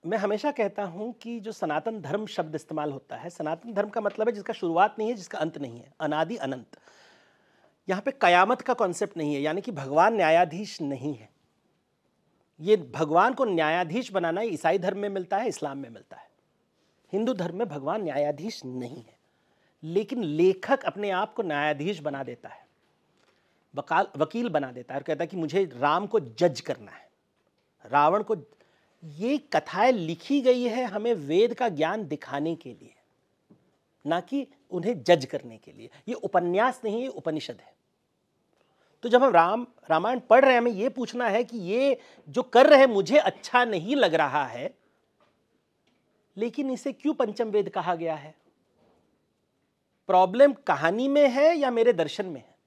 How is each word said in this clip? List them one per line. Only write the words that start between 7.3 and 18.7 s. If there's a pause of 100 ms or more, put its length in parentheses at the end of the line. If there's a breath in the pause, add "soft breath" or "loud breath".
यहाँ
पे
कयामत
का
कॉन्सेप्ट
नहीं
है,
यानी
कि
भगवान
न्यायाधीश
नहीं
है। (1300)
ये
भगवान
को
न्यायाधीश
बनाना
ईसाई
धर्म
में
मिलता
है,
इस्लाम
में
मिलता
है। (840)
हिंदू
धर्म
में
भगवान
न्यायाधीश
नहीं